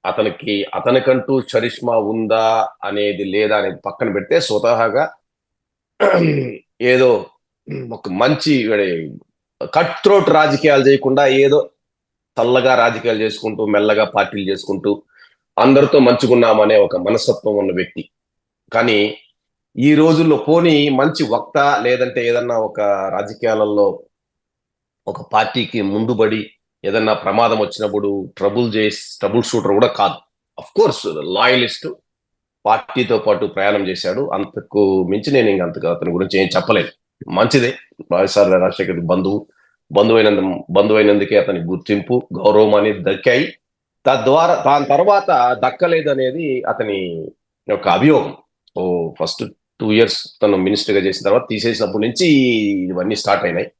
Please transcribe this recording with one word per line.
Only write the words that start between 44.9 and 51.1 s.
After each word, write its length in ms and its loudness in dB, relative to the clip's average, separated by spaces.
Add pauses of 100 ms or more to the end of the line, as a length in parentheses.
తర్వాత 360 2 (340)
దక్కలేదనేది 1080 -2
అతని 260 -4 (720)
యొక్క 200 -2
అభియోగం. 460 2 (420)
ఓ, 440 -4
ఫస్ట్ 240 -6 (360)
టూ 120 -2
ఇయర్స్ 500 0
తను 140 2
మినిస్టర్గా 440 0
చేసిన 280 -4